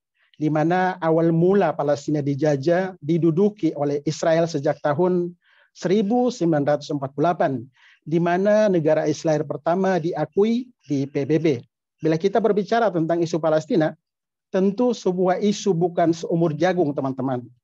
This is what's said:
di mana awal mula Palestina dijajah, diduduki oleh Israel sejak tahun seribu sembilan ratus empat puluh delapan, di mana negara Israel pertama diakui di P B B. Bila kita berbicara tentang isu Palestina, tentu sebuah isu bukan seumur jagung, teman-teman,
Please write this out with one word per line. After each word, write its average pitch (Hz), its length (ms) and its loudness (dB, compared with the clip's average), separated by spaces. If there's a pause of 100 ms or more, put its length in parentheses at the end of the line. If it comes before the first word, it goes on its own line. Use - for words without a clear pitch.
(340)
di 151 160 -2
mana 180 480 0
awal 165 320 2
mula 175 400 2
Palestina 147 480 -2
dijajah, 151 800 -2
diduduki 165 800 0
oleh 143 240 -2
Israel 165 480 0
sejak 147 320 -4
tahun 175 480 0 (400)
seribu 220 640 0
sembilan 151 320 0
ratus 147 320 -2
empat 131 160 -8
puluh 170 160 0
delapan, 175 220 0 (500)
di 160 160 -2
mana 190 480 2
negara 156 400 2
Israel 156 400 -2
pertama 170 560 -2
diakui 214 640 -2 (160)
di 139 240 -4
P 143 160 -4
B 147 160 0
B. 156 80 -2 (560)
Bila 160 160 0
kita 196 240 0
berbicara 214 480 2
tentang 170 320 0
isu 165 160 -2
Palestina, 160 560 0 (540)
tentu 202 480 0
sebuah 180 480 0
isu 202 320 0
bukan 170 380 0
seumur 165 420 0
jagung, 170 380 0
teman-teman, 131 500 -4 (200)